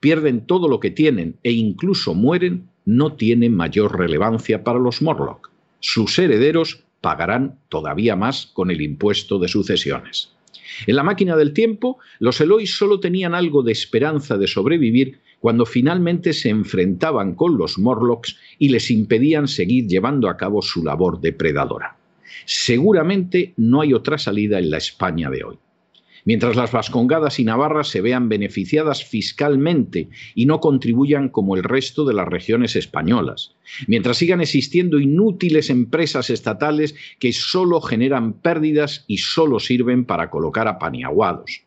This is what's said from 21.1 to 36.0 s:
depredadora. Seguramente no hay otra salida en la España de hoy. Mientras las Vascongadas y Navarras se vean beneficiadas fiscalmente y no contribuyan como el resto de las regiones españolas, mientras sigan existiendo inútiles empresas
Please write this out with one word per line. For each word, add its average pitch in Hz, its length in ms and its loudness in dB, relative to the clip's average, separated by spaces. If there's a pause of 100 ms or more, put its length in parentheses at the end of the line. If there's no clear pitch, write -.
depredadora. 73 800 -4 (480)
Seguramente 180 1120 0
no 120 240 4
hay 147 100 2
otra 123 240 0
salida 104 420 -2
en 87 120 0
la 78 80 -2
España 82 500 -4
de 65 160 -6
hoy. - 140 -16 (680)
Mientras 113 300 2
las 117 160 -2
Vascongadas 127 680 0
y 123 60 0
Navarras 143 440 0
se - 120 -2
vean 120 300 0
beneficiadas 107 760 -2
fiscalmente 135 1040 -2 (260)
y 120 120 2
no 156 120 2
contribuyan 139 680 2
como 98 260 0
el 92 80 -2
resto 131 440 -2
de 120 80 0
las 92 120 0
regiones 113 500 -2
españolas, 82 800 -2 (320)
mientras 117 300 0
sigan 175 240 2
existiendo 160 580 0
inútiles 160 720 2
empresas 123 600 0